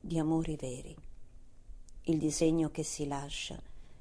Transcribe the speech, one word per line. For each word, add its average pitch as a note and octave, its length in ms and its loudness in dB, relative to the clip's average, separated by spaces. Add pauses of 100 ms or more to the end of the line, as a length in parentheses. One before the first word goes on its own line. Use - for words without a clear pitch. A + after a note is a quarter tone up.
di E3 160 0
amori D#3+ 380 4
veri. C3 420 -6 (1080)
Il D#3+ 120 4
disegno D#3 540 6
che D#3 100 -4
si D3+ 240 -2
lascia C#3+ 560 -4 (400)